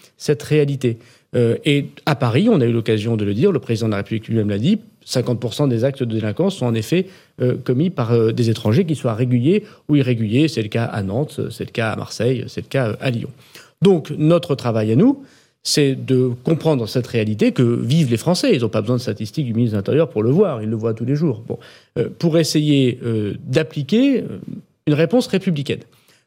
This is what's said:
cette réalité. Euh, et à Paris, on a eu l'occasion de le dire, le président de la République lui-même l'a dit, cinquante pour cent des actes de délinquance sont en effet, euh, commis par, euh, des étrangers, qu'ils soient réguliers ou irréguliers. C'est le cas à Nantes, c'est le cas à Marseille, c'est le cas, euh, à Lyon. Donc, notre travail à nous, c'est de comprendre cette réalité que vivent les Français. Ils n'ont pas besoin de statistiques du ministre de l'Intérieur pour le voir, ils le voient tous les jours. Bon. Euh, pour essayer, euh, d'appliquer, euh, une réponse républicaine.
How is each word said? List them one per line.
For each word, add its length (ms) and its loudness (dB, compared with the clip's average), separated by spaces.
cette 240 -2
réalité. 560 0
Euh, 300 2
et 220 0
à 100 0
Paris, 340 2
on 120 4
a 40 2
eu 60 2
l'occasion 460 0
de 80 0
le 80 0
dire, 180 2
le 80 0
président 280 -2
de 40 0
la 60 -2
République 320 -6
lui-même 200 0
l'a 80 0
dit, 220 2
cinquante 360 -2
pour 140 -6
cent 140 0
des 160 0
actes 180 -2
de 140 -4
délinquance 400 -2
sont 100 -4
en 80 0
effet, 340 -2
euh, 220 0
commis 260 0
par, 240 -2
euh, 180 4
des 180 0
étrangers, 360 2
qu'ils 100 -2
soient 180 -4
réguliers 520 0
ou 80 4
irréguliers. 500 2
C'est 160 -2
le 60 -6
cas 160 -2
à 180 -4
Nantes, 380 -4
c'est 140 -8
le 60 -14
cas 200 -2
à 60 -6
Marseille, 500 -2
c'est 140 -10
le 80 -12
cas, 180 0
euh, 140 -4
à 100 -2
Lyon. 180 -6
Donc, 360 4
notre 380 2
travail 380 0
à 20 4
nous, 280 4
c'est 320 2
de 380 0
comprendre 420 0
cette 180 -2
réalité 460 0
que 100 2
vivent 480 2
les 80 2
Français. 380 2
Ils 60 0
n'ont 80 0
pas 120 -2
besoin 140 0
de 60 -2
statistiques 440 -6
du 80 -4
ministre 200 0
de 40 0
l'Intérieur 320 0
pour 140 -2
le 80 2
voir, 320 2
ils 60 -4
le 80 -2
voient 160 -2
tous 120 -8
les 100 0
jours. 300 -2
Bon. 140 -8
Euh, 80 0
pour 220 2
essayer, 640 2
euh, 300 -2
d'appliquer, 760 0
euh, 180 -10
une 80 2
réponse 320 2
républicaine. 540 -2